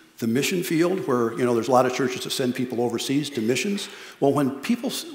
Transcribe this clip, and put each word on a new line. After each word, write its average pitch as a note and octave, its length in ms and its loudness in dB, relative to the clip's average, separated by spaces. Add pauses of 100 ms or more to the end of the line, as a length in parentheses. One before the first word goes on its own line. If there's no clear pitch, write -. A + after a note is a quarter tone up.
(180)
the A#2 100 -2
mission C#3+ 340 0
field F3 440 0
where, A#2+ 260 2
you B2 120 0
know, A#2+ 100 2
there's A2+ 140 2
a C3+ 40 4
lot B2+ 140 6
of B2 80 0
churches B2+ 280 -2
that - 80 -8
send B2 240 -2
people B2 260 -4
overseas C3+ 500 0
to A#2+ 100 -4
missions. C3+ 480 -2 (320)
Well, C#3 120 4
when C#3 280 0
people, A#3+ 300 -2
s-, - 240 -8